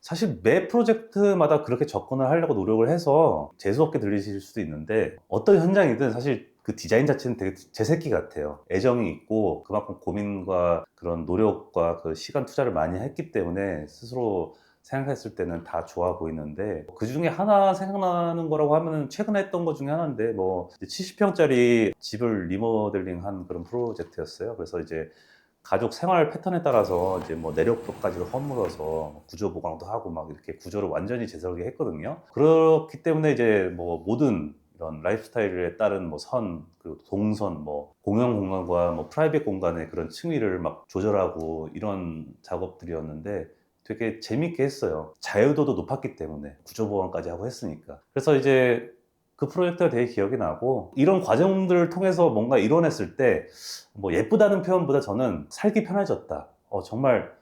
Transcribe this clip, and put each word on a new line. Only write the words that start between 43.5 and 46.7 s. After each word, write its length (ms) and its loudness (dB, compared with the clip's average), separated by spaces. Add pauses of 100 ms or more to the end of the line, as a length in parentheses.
되게 360 -6
재밌게 440 -4
했어요. 560 -4
자유도도 540 2
높았기 420 -6
때문에 480 -10
구조 260 -4